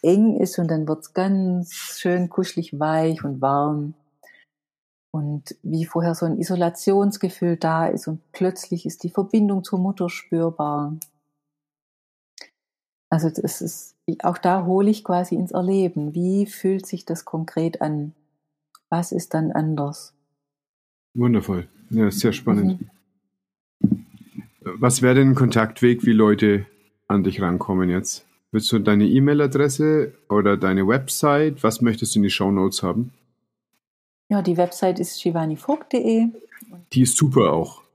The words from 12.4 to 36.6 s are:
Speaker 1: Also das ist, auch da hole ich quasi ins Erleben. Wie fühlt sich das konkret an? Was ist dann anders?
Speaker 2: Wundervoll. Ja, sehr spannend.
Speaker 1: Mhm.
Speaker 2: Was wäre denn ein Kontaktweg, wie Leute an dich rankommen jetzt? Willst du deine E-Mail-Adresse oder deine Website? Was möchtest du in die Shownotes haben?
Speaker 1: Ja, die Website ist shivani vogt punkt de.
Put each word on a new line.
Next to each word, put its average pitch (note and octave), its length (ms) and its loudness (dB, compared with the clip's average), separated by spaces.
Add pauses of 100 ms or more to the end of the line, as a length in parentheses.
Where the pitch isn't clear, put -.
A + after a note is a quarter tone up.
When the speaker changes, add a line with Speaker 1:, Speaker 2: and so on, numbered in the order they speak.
Speaker 1:
Also E3 180 0
das - 320 -4
ist, - 340 -12 (280)
auch F3 140 0
da F#3 280 0
hole F#3+ 240 2
ich G#3+ 140 -2
quasi F3+ 320 -2
ins F3 160 -4
Erleben. F3+ 640 -2
Wie F#3 300 0
fühlt F#3+ 400 -4
sich - 200 -10
das E3+ 200 -8
konkret D#3+ 560 -4
an? D3+ 320 -4 (760)
Was F3 220 -2
ist - 220 -6
dann D#3+ 180 -2
anders? D3+ 600 -4 (1000)
Speaker 2:
Wundervoll. G#2 540 0 (220)
Ja, A2 200 2
sehr G#2 220 0
spannend. G#2 480 0 (1000)
Speaker 1:
Mhm. - 100 4 (720)
Speaker 2:
Was B2 380 0
wäre B2 140 6
denn C3+ 160 6
ein C3 40 6
Kontaktweg, A#2+ 680 2
wie A#2 80 6
Leute G#2 520 4 (440)
an G2+ 160 2
dich F#2+ 160 -2
rankommen F#2 480 0
jetzt? F#2 360 -4 (280)
Willst A2 180 -2
du A#2 80 2
deine G#2 280 4
E-Mail-Adresse C#3+ 1040 2 (160)
oder G2+ 260 4
deine F#2+ 320 0
Website? C#3+ 760 0
Was A2 180 0
möchtest A2+ 340 0
du A2 40 4
in G2+ 40 4
die G2+ 60 2
Shownotes F#2+ 520 0
haben? G#2 300 -2 (1160)
Speaker 1:
Ja, G3+ 120 2
die F3 140 2
Website F3+ 460 0
ist - 200 -6
shivani D#3+ 360 -2
vogt - 320 -4
punkt - 40 -4
de. A3+ 340 2 (640)